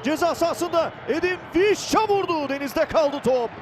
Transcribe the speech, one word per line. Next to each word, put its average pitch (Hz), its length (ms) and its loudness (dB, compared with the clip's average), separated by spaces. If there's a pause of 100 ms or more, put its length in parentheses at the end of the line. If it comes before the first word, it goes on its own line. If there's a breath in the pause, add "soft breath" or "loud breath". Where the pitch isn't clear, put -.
ceza 311 320 2
sahasında. 330 560 0 (180)
Edin 339 300 0 (160)
Visca 403 540 2
vurdu. 349 400 0
Denizde 277 360 -2
kaldı 285 400 2
top. 240 260 0 (120)